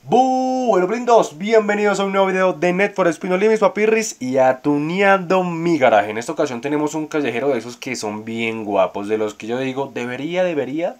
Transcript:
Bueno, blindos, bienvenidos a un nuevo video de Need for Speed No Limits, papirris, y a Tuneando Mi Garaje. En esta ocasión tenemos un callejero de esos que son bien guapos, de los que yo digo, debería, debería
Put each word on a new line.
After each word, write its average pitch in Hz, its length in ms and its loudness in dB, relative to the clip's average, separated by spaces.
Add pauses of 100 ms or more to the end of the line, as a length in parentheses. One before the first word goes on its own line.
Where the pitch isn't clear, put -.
Bueno, 254 760 2
blindos, 220 540 2
bienvenidos 208 600 2
a 196 60 0
un 196 60 -2
nuevo 196 160 2
video 185 260 2
de 165 180 0
Need 196 220 0
for 180 140 0
Speed 170 240 -2
No 185 60 2
Limits, 214 240 2
papirris, 214 580 2
y 127 180 -2
a 131 240 4
Tuneando 180 800 2
Mi 170 360 0
Garaje. 107 320 4
En 107 80 -6
esta 120 120 -8
ocasión 139 300 -4
tenemos 147 320 -2
un 156 140 -6
callejero 135 420 -2
de 131 80 0
esos 117 180 -10
que 127 200 -8
son 107 280 -8
bien 113 420 -6
guapos, 98 420 -2
de 107 100 0
los 107 160 -2
que - 140 -14
yo 117 100 -4
digo, 135 340 -6
debería, 127 520 -6
debería 160 560 -4